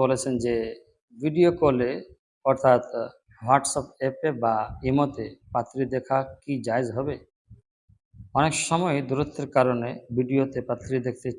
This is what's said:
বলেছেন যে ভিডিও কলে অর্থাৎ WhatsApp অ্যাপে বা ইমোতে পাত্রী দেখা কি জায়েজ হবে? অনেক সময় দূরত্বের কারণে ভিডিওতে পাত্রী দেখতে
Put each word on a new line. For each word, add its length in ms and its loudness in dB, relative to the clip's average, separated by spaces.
বলেছেন 340 0
যে 160 -2
ভিডিও 320 4
কলে 300 2
অর্থাৎ 380 6
WhatsApp 460 2
অ্যাপে 320 -2
বা 120 2
ইমোতে 420 0
পাত্রী 340 -2
দেখা 320 -2
কি 120 -6
জায়েজ 280 0
হবে? 240 -4
অনেক 200 4
সময় 300 0
দূরত্বের 460 -2
কারণে 340 2
ভিডিওতে 460 0
পাত্রী 380 -6
দেখতে 400 -6